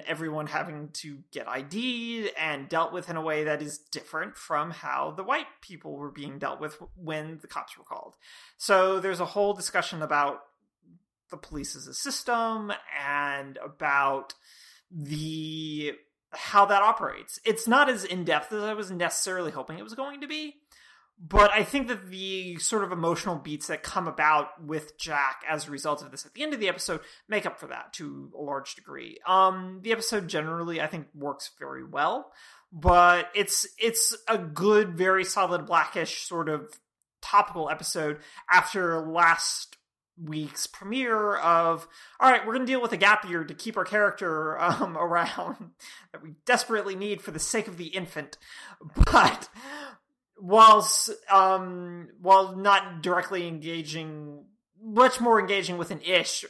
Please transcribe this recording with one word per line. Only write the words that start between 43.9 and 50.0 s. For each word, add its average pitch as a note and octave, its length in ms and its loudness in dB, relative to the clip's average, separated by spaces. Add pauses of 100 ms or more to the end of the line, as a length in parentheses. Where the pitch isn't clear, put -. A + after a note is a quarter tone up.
um, F3 360 0
<laughs> - 40 -2
around E3+ 720 -2 (420)
that - 120 -16
we D#3 100 -18 (100)
desperately G#3 520 0
need G3+ 260 -6
for - 80 -14
the D#3 80 -10
sake A3 300 -4
of F3 80 -14
the E3+ 100 -12
infant." D#3 500 -10 (760)
But - 360 6 (880)